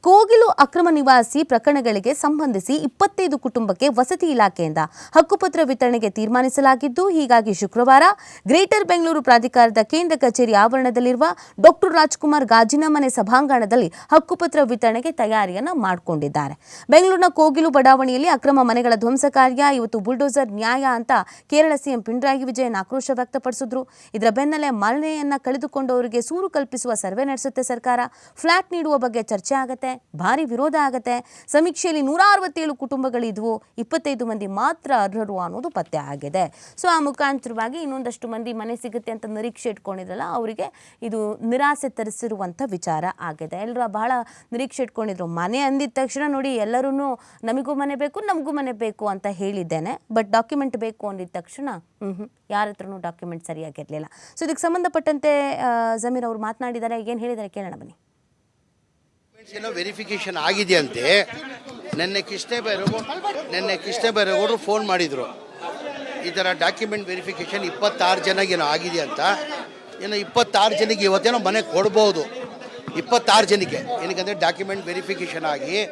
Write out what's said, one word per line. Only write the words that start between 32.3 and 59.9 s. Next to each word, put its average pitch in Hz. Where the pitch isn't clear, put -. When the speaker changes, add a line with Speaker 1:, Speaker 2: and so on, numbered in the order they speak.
Speaker 1:
ಅರವತ್ತೇಳು 330
ಕುಟುಂಬಗಳಿದ್ವು, 233
ಇಪ್ಪತ್ತೈದು 254
ಮಂದಿ 208
ಮಾತ್ರ 247
ಅರ್ಹರು 202
ಅನ್ನೋದು 185
ಪತ್ತೆ 156
ಆಗಿದೆ. 143
So -
ಆ 330
ಮುಖಾಂತರವಾಗಿ 269
ಇನ್ನೊಂದಷ್ಟು 262
ಮಂದಿ 233
ಮನೆ 226
ಸಿಗುತ್ತೆ 226
ಅಂತ 220
ನಿರೀಕ್ಷೆ 220
ಇಟ್ಕೊಂಡಿದ್ರಲ್ಲ, 190
ಅವರಿಗೆ 226
ಇದು 214
ನಿರಾಸೆ 254
ತರಿಸಿರುವಂಥ 214
ವಿಚಾರ 170
ಆಗಿದೆ. 156
ಎಲ್ಲರೂ 233
ಬಹಳ 214
ನಿರೀಕ್ಷೆ 254
ಇಟ್ಕೊಂಡಿದ್ರು. 208
ಮನೆ 175
ಅಂದಿದ 277
ತಕ್ಷಣ 262
ನೋಡಿ, 269
ಎಲ್ಲರೂ 233
"ನಮಗೂ 247
ಮನೆ 277
ಬೇಕು, 285
ನಮಗೂ 330
ಮನೆ 277
ಬೇಕು" 214
ಅಂತ 196
ಹೇಳಿದ್ದೇನೆ, 185
but 220
ಡಾಕ್ಯುಮೆಂಟ್ 247
ಬೇಕು 220
ಅಂದಿದ 185
ತಕ್ಷಣ, 269
ಹ್ಮ್ 190
ಹ್ಮ್, 208
ಯಾರ 208
ಹತ್ರನೂ 196
ಡಾಕ್ಯುಮೆಂಟ್ 170
ಸರಿಯಾಗಿರ್ಲಿಲ್ಲ. 156
So -
ಇದಕ್ಕೆ 311
ಸಂಬಂಧಪಟ್ಟಂತೆ, 302
ಆ, 233
ಜಮೀರ್ 240
ಅವರು 226
ಮಾತನಾಡಿದ್ದಾರೆ, 226
ಏನ್ 226
ಹೇಳಿದ್ದಾರೆ 220
ಕೇಳೋಣ 185
ಬನ್ನಿ. -
Speaker 2:
ಡಾಕ್ಯುಮೆಂಟ್ಸ್ -
ಏನೋ 214
ವೆರಿಫಿಕೇಶನ್ 190